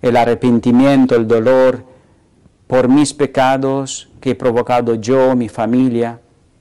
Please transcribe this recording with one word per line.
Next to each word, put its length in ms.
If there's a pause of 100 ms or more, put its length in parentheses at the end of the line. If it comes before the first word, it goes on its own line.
el 160
arrepentimiento, 1000
el 120
dolor 560 (840)
por 220
mis 240
pecados 960 (140)
que 80
he 40
provocado 600
yo, 420
mi 140
familia, 680 (420)